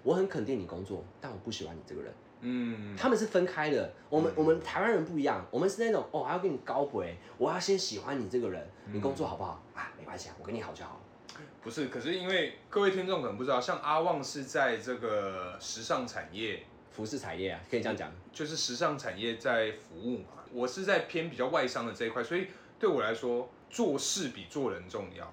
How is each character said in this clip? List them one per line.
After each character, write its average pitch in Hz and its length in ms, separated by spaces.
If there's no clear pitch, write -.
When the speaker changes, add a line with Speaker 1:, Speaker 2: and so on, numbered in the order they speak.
Speaker 1:
我 143 100
很 190 140
肯 117 180
定 127 140
你 90 40
工 87 200
作， 92 200
但 135 100
我 104 80
不 117 120
喜 90 140
欢 82 120
你 76 80
这 - 120
个 71 60
人。 60 120
Speaker 2:
嗯。 123 540
Speaker 1:
他 254 120
们 220 100
是 214 80
分 180 180
开 156 260
的。 110 220
我 156 120
们， 165 100
Speaker 2:
嗯。 - 60
Speaker 1:
我 156 80
们 160 180
台 - 180
湾 226 120
人 160 120
不 165 140
一 139 60
样， 101 260
我 123 80
们 185 100
是 214 160
那 220 60
种， 156 220
哦， 147 100
还 151 120
要 185 40
跟 180 140
你 131 60
高 131 260
博， 101 200
我 139 140
要 180 80
先 196 180
喜 185 220
欢 139 260
你 95 40
这 123 100
个 110 100
人， 87 160
Speaker 2:
嗯。 104 80
Speaker 1:
你 104 60
工 135 120
作 156 140
好 95 80
不 98 80
好？ 85 180
啊， - 240
没 - 60
关 101 120
系 - 120
啊， - 100
我 - 80
跟 110 80
你 110 80
好 - 100
就 - 120
好。 71 160
Speaker 2:
不 117 80
是， 147 180
可 123 120
是 156 140
因 180 120
为 170 280
各 208 100
位 196 100
听 190 160
众 185 140
可 123 80
能 104 80
不 123 80
知 139 60
道， 123 100
像 - 200
阿 151 200
旺 160 240
是 139 200
在 131 340
这 123 180
个 98 640
时 - 220
尚 127 260
产 90 240
业， 104 300
Speaker 1:
服 110 140
饰 131 140
产 85 200
业 95 120
啊， 82 100
可 123 60
以 110 60
这 113 60
样 104 80
讲。 80 140
Speaker 2:
就 151 140
是 160 100
时 123 180
尚 151 240
产 104 200
业 113 180
在 113 360
服 - 280
务 120 200
嘛。 92 40
我 123 140
是 190 180
在 190 160
偏 165 280
比 127 80
较 123 120
外 131 200
商 120 180
的 113 60
这 117 140
一 - 20
块， 117 160
所 170 120
以 190 100
对 208 100
我 139 140
来 113 120
说， 123 340
做 170 300
事 175 300
比 98 200
做 131 240
人 87 160
重 98 260
要。 85 180